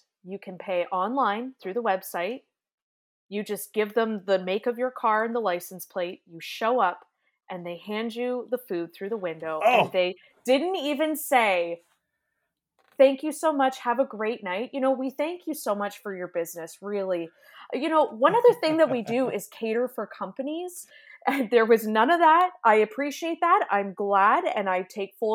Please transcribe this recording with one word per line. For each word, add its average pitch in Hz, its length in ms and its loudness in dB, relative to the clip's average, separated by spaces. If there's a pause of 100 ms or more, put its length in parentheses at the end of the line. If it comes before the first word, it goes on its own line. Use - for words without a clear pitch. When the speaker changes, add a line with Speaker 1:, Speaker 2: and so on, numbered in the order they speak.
(240)
Speaker 1:
you 190 140 -12
can 185 180 -14
pay 175 300 -2
online 226 760 -2
through 190 140 -8
the 240 80 -4
website. 190 640 -4 (840)
You 208 160 -4
just 202 300 -8
give 208 180 -2
them 220 320 0
the 190 140 2
make 185 280 -4
of 240 120 -2
your 254 120 -2
car 220 340 0
and 233 100 -4
the 233 60 -2
license 180 440 -4
plate. 180 420 -8
You 170 140 -18
show 240 400 -2
up, 180 240 0 (460)
and 180 160 -10
they 175 100 -10
hand 214 380 -6
you 247 360 -6
the 247 80 -2
food 170 360 -6
through 196 160 -10
the 226 80 -6
window. 160 440 -6
Speaker 2:
Oh. 226 200 6
Speaker 1:
And - 100 -4
they 180 240 0 (300)
didn't 294 300 2
even 302 400 -2
say, 185 680 0 (1120)
"Thank 269 260 6
you 311 100 -4
so 311 200 0
much. 269 280 0
Have 240 180 -2
a 269 80 2
great 214 360 -6
night. 196 300 -6
You 269 80 -6
know, 262 120 2
we 262 180 -4
thank 330 360 -6
you 320 80 -6
so 214 200 -4
much 202 240 -6
for 196 180 -10
your 180 120 -8
business, 170 520 -8
really." 190 480 -4 (460)
You 269 160 -2
know, 311 160 4
one 254 280 2
other 480 260 8
thing 320 180 2
that 311 120 4
we 247 120 -2
do 233 260 0
Speaker 2:
<laughs> 202 80 -4
Speaker 1:
is 190 120 -8
cater 226 400 -4
for 214 180 -10
companies. 302 800 -10 (420)
And 262 220 0
there 226 160 6
was 220 220 4
none 220 240 4
of 339 80 4
that. 339 300 6 (140)
I 220 120 8
appreciate 285 640 0
that. 359 280 4
I'm 202 260 -2
glad, 202 500 4
and 202 260 -2
I 185 120 0
take 196 360 -10
full 220 160 0